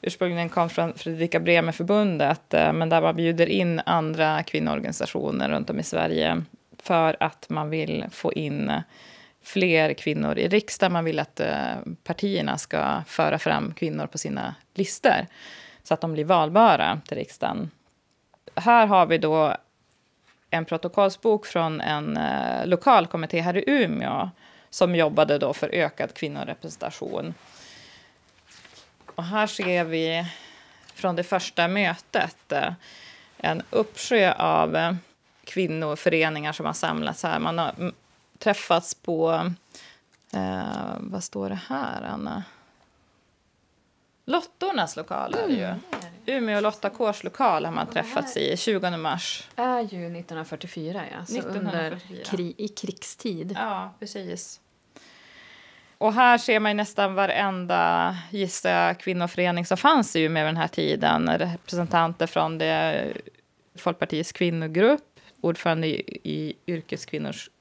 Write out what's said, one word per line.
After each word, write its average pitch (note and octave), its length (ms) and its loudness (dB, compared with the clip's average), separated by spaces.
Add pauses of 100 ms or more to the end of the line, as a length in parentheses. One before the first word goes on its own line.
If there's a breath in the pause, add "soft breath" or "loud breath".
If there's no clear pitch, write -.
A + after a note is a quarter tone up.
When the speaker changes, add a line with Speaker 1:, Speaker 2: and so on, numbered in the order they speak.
Speaker 1:
ursprungligen F3 480 -2
kom E3+ 200 0
från E3 240 0
Fredrika E3 460 -2
Bremer-förbundet, E3+ 1120 2
eh, D#3 200 6
men D#3+ 160 2
där E3 120 6
man E3 140 4
bjuder E3 340 4
in E3+ 360 2
andra D#3 580 2
kvinnoorganisationer - 1040 -2
runt D2+ 200 -2
om C#2+ 100 -4
i D#2+ 40 -6
Sverige D#2+ 600 0 (340)
för D#3+ 420 0
att - 300 -4
man D3+ 200 -4
vill D#3 420 -4
få - 220 -4
in D3 380 -4 (720 loud breath)
fler D#3+ 500 2
kvinnor D3 440 -2
i E3+ 100 0
riksdagen. G3 460 0
Man E3 120 0
vill D#3 140 -2
att, - 200 -8
eh, C#2 360 -2 (280)
partierna - 540 -2
ska - 500 -2
föra D#3 320 0
fram D3+ 340 -2
kvinnor D3+ 340 -4
på - 100 -10
sina - 380 -6 (180)
listor - 520 2 (580 loud breath)
så - 100 0
att - 80 0
de E3 120 -2
blir D3+ 120 -2
valbara D#3+ 840 6
till - 100 -6
riksdagen. - 540 -6 (840)
Här A3+ 320 6
har F#3 180 8
vi D#3+ 120 2
då D#3 380 2 (960)
en E3 160 -2
protokollsbok G3+ 800 2
från D#3+ 360 -2
en, D3+ 360 -2
eh, C2 500 -2
lokal F3+ 400 6
kommitté E3 340 -2
här F3 160 0
i - 100 -2
Umeå F#3 640 0 (400 loud breath)
som F3 260 2
jobbade D3+ 420 4
då C#3+ 160 0
för - 160 -4
ökad - 440 -2
kvinnorepresentation. D3 1200 -8 (1800 loud breath)
Och E3+ 80 -8
här G#3+ 240 0
ser F3+ 360 0
vi E3 420 -2 (680 loud breath)
från F3+ 220 -2
det F3+ 80 -2
första F3 440 0
mötet, F3+ 840 -2
eh, D3 220 0 (640 loud breath)
en D#3+ 320 -2
uppsjö G#3+ 640 2
av, D#3+ 420 2
eh, E3+ 200 2 (480 soft breath)
kvinnoföreningar D#3 1120 0
som D#3+ 120 -8
har D#3 80 -2
samlats D#3 500 -2
här. D#3+ 160 0
Man E3 180 -2
har, D#3+ 200 -2
mm, F3+ 160 -6 (460)
träffats F3+ 540 0
på, E3 580 0 (840 loud breath)
eh, F#2+ 640 -6
vad F#3+ 240 -8
står G3 260 -8
det G3 180 -6
här, C4+ 340 -6
Anna? - 420 -8 (1800 loud breath)
Lottornas D#4+ 720 -2
lokal - 380 -6
är A4+ 140 -2
det D4+ 60 2
ju. G#3 100 0
Speaker 2:
Mm. F#3 160 -6 (460)
Speaker 1:
Umeå A3+ 360 0
Lottakårs G#3 640 -2
lokal F3 420 0
har E3 60 -4
man D#3 160 -2
Speaker 2:
Och - 60 -14
det - 60 0
här - 80 -4
Speaker 1:
träffats - 300 -4
i D3 200 0
tjugonde F#3 400 -2
mars. D#3+ 580 -6
Speaker 2:
är B3 260 0
ju F#3 280 -8
nittonhundrafyrtiofyra, E3+ 1000 -10
ja. - 140 -12
Så A3 80 -10
Speaker 1:
Nittonhundrafyrtiofyra. F#3 840 -6
Speaker 2:
under - 80 -14
kri-, F3 320 -4
i G#3 100 -6
krigstid. - 920 -8
Speaker 1:
Ja, F#3+ 400 -6
precis. F#3 600 -10 (1400 loud breath)
Och G#3+ 160 2
här A#3+ 240 8
ser A#3 220 2
man G#3+ 120 2
ju G#3 40 0
nästan G3+ 400 0
varenda, F3+ 1000 2 (140)
gissar F#3+ 380 -2
jag, F3 300 2
kvinnoförening F3 680 -2
som F#3 120 0
fanns C#4 380 4
i E3 60 4
Umeå D#3 220 2
vid D#3 40 2
den D#3+ 100 0
här D#3+ 100 0
tiden. D#3 720 2
Representanter E3+ 880 0
från D#3+ 300 -2
det, D#3+ 560 -2 (600)
Folkpartiets E3 560 -4
kvinnogrupp, E3+ 880 0 (220 soft breath)
ordförande E3 460 0
i, - 360 -6
i D3+ 300 -6 (140)
Yrkeskvinnors D#3 800 -8 (120)